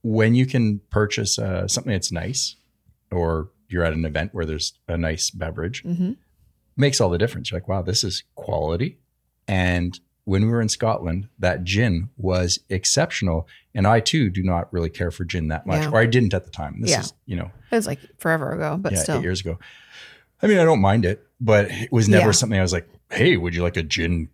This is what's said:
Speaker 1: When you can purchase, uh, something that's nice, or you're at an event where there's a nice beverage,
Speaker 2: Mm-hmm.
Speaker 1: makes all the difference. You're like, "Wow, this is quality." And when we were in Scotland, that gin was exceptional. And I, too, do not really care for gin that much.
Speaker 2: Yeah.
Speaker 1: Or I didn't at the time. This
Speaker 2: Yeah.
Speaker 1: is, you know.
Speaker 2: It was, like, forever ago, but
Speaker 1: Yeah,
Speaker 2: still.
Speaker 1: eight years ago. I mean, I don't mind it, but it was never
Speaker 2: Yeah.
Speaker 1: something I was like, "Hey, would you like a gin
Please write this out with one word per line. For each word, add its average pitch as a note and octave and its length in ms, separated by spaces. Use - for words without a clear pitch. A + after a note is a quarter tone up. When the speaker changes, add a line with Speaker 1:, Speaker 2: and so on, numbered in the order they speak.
Speaker 1:
When A2 340
you B2+ 100
can A2 340
purchase, G#2 500
uh, F#2+ 280
something A#2 240
that's F#2+ 200
nice, F2 440
or E2 380
you're F2 140
at E2 100
an D#2+ 120
event D#2 280
where E2+ 120
there's D#2 280
a E2+ 100
nice D#2+ 320
beverage, F#2 540
Speaker 2:
Mm-hmm. F3+ 300
Speaker 1:
makes C#3 240
all G2 100
the F2 80
difference. - 340
You're F2+ 80
like, - 80
"Wow, F#2+ 140
this F2+ 220
is F#2 200
quality." E2+ 600
And F2+ 520
when G2 200
we A2+ 60
were A#2 100
in G#2+ 80
Scotland, G2 580
that F2+ 240
gin F#2+ 540
was F2+ 420
exceptional. F#2 760
And G2 120
I, A2 120
too, C3 300
do F#2+ 140
not F2 300
really E2 160
care E2+ 220
for - 140
gin E2 240
that D#2+ 160
much. F#2+ 180
Speaker 2:
Yeah. D3+ 80
Speaker 1:
Or A2+ 80
I A#2 60
didn't A#2 280
at F#2 120
the - 60
time. D#2 300
This D3+ 100
Speaker 2:
Yeah. A2 100
Speaker 1:
is, - 120
you F#2+ 100
know. E2+ 160
Speaker 2:
It A#3 40
was, A3 120
like, C#3 120
forever D#3+ 320
ago, D3+ 260
but F#3 160
Speaker 1:
Yeah, E3+ 100
Speaker 2:
still. - 140
Speaker 1:
eight - 60
years F#2 180
ago. E2 180
I G#3 60
mean, G3+ 120
I E3+ 60
don't D#3 160
mind G2 240
it, F#2 200
but G#2+ 300
it G#2 200
was A2+ 180
never G#2+ 180
Speaker 2:
Yeah. G#2 40
Speaker 1:
something G#2+ 260
I F#2+ 40
was F2+ 120
like, E2+ 140
"Hey, D3+ 260
would E2+ 160
you F2 100
like E2+ 140
a E2 60
gin E2 500